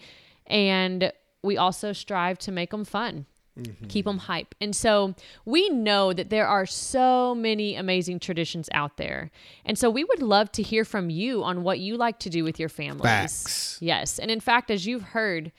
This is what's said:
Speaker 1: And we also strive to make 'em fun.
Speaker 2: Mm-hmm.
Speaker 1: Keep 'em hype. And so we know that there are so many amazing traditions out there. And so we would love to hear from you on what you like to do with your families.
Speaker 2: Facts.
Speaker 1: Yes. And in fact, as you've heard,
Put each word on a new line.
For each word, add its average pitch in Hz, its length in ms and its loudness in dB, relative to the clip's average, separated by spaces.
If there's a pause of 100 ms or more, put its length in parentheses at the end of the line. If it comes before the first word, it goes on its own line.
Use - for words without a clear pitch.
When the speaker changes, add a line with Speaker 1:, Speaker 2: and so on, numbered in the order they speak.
(460)
Speaker 1:
And 185 680 2 (300)
we 202 140 0
also 185 360 0
strive 180 480 -2
to 202 120 -8
make 175 200 -4
'em 214 120 -6
fun. 190 420 -6 (320)
Speaker 2:
Mm-hmm. 113 280 -12
Speaker 1:
Keep 196 200 -2
'em 202 120 -2
hype. 175 420 -8
And 208 160 -4
so 202 380 4 (320)
we 349 240 4
know 208 420 4
that 180 180 -4
there 214 160 4
are 196 200 4
so 254 680 2
many 214 400 0
amazing 185 460 0
traditions 165 520 -4
out 147 260 0
there. 67 320 -6 (340)
And 202 140 -2
so 247 120 4
we 262 140 0
would 427 180 2
love 208 300 4
to 220 100 -4
hear 220 220 0
from 185 260 -2
you 208 320 -2
on 180 200 -2
what 175 180 0
you 202 160 -4
like 233 240 0
to 180 100 -8
do 165 140 0
with 160 160 -4
your 160 80 -2
families. 143 340 -8
Speaker 2:
Facts. - 800 0
Speaker 1:
Yes. 165 380 0
And - 120 -4
in 220 100 0
fact, 240 300 2
as 196 160 -2
you've 233 160 -4
heard, 180 560 -4